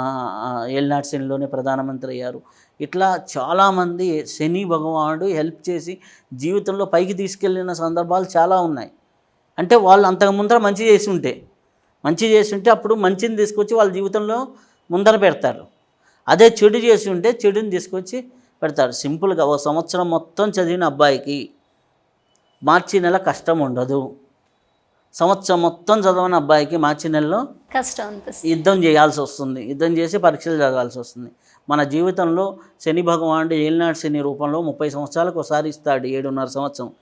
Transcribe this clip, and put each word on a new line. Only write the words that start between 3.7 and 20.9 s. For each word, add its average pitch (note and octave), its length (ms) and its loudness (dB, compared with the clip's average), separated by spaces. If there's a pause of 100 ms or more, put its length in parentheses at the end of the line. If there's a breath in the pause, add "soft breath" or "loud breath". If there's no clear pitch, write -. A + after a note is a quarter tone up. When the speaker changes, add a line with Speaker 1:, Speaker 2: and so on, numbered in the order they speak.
Speaker 1:
శని F3 380 -4
భగవానుడు D#3+ 600 -2
హెల్ప్ E3 440 -4
చేసి F3 280 -8 (360 soft breath)
జీవితంలో F#3+ 520 -4
పైకి F#3 280 0
తీసుకెళ్ళిన F#3 600 -4
సందర్భాలు E3+ 520 -2 (120)
చాలా F3+ 240 4
ఉన్నాయి. C#3+ 300 -6 (680)
అంటే F#3 160 4
వాళ్ళు G3 320 8
అంతకు F#3 240 2
ముందర G#3 260 2
మంచి G#3 300 2
చేసి G#3 220 6
ఉంటే, C#3+ 360 -4 (600)
మంచి E3+ 240 0
చేసి G#3+ 260 6
ఉంటే G3 160 4
అప్పుడు A3 240 2
మంచిని G#3 420 0
తీసుకొచ్చి G#3 380 0
వాళ్ళ G3+ 180 4
జీవితంలో G#3 540 -4 (440 soft breath)
ముందర G3+ 240 4
పెడతారు. D3 500 0 (640)
అదే A3+ 360 8
చెడు G#3+ 140 6
చేసి A3 320 4
ఉంటే G3 360 0
చెడుని G#3 260 0
తీసుకొచ్చి F#3 560 -6 (360 soft breath)
పెడతారు. C#3+ 280 0
సింపుల్గా D#3+ 540 -2
ఓ D3 120 2
సంవత్సరం E3 520 -2
మొత్తం E3+ 400 -2
చదివిన F3+ 340 -2
అబ్బాయికి C#3+ 640 0 (1120)